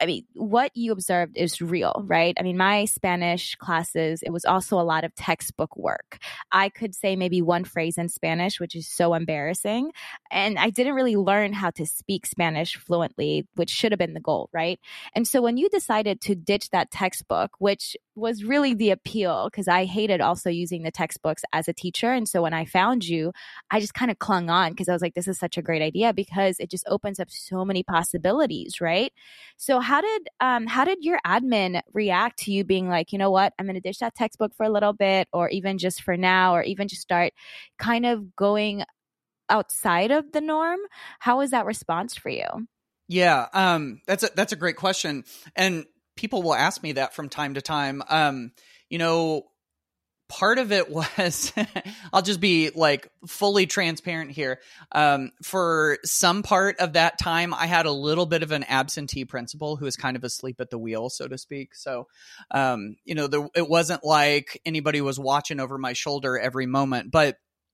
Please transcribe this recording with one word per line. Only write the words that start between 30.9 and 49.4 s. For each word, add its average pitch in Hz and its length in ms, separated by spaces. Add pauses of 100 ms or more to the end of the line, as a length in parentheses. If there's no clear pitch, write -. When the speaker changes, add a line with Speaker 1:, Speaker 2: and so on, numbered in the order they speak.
Speaker 1:
your 339 200
admin 196 560 (140)
react 202 460
to 202 120
you 196 120
being 185 240
like, 170 240
"You 196 60
know 196 120
what? 190 280
I'm 196 80
gonna 190 140
ditch 220 200
that 233 160
textbook 220 380
for 220 120
a 220 40
little 208 220
bit," 196 400
or 175 180
even 190 280
just 175 240
for 180 140
now, 185 380
or 170 80
even 196 260
just - 140
start 175 300 (460)
kind 233 260
of 214 320
going 208 480 (680)
outside 196 600
of 294 220
the 302 80
norm? 320 400 (400)
How 247 180
was 277 140
that 233 140
response 196 500
for - 140
you? 58 380 (400)
Speaker 2:
Yeah, 175 440
um, 170 540
that's 196 160
a, - 120
that's 196 180
a 185 40
great 160 200
question. 165 480 (320)
And 180 300 (300)
people 214 260
will 165 120
ask 143 280
me 151 100
that 135 220
from 147 140
time 139 260
to 139 80
time. 139 460
Um, 139 440 (360)
you 170 100
know, 165 460 (840)